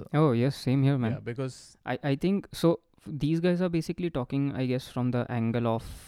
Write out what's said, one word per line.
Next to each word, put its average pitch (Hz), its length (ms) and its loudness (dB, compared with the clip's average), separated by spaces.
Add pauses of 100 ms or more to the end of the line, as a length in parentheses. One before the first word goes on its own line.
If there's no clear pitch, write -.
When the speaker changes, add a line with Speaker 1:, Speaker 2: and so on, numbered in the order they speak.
(140)
Speaker 1:
Oh, 147 200 4
yes, 123 220 2
same 135 280 2
here, 135 160 4
man. 117 140 0
Speaker 2:
Yeah, 135 60 -6
because 120 640 -10
Speaker 1:
I, 127 200 -4
I 139 120 2
think, 180 380 -2
so 170 260 4 (260)
f-, 104 80 -10
these 151 280 0
guys 175 200 2
are 185 60 0
basically 170 420 -2
talking, 139 460 -2
I 131 100 0
guess, 127 220 -2
from 123 240 -2
the 123 180 0
angle 117 380 0
of, 113 160 0 (240)